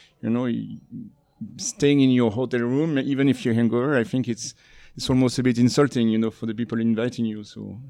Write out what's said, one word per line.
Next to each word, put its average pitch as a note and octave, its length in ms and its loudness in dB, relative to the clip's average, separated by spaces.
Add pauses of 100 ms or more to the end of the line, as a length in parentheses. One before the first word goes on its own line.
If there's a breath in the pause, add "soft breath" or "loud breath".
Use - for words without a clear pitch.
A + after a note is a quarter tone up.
(220 soft breath)
you A2 80 -2
know, A#2+ 140 0
y-, A2+ 340 -6 (800)
staying C#3+ 440 2
in C3 100 6
your B2 200 4
hotel B2 300 -2
room, C#3 380 0
even C3+ 300 0
if C3 160 0
you're A#2+ 100 2
hangover, A#2+ 420 2
I A#2 80 2
think B2 240 -2
it's, - 260 -8 (420 soft breath)
it's - 120 -6
almost B2+ 300 2
a C3+ 40 -2
bit B2 160 2
insulting, B2 500 4
you A2 100 2
know, A2+ 120 0
for - 160 -10
the A2+ 80 -6
people A#2 260 -4
inviting A2+ 460 -2
you. G#2+ 180 -8
So, G#2 340 -14 (120)